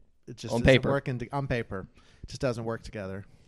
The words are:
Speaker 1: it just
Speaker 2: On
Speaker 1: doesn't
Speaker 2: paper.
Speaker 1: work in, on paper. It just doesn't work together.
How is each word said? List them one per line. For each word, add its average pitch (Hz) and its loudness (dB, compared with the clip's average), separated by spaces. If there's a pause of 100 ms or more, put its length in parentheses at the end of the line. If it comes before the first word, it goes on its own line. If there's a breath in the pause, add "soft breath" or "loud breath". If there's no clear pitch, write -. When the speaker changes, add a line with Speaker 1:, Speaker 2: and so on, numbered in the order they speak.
(280)
Speaker 1:
it 127 -14
just 113 -4
Speaker 2:
On 117 2
Speaker 1:
doesn't 131 8
Speaker 2:
paper. 127 4
Speaker 1:
work 139 0
in, 123 -4 (140)
on 139 -2
paper. 113 -4 (360 soft breath)
It - -14
just - -8
doesn't 120 0
work 113 -4
together. 98 -8 (220)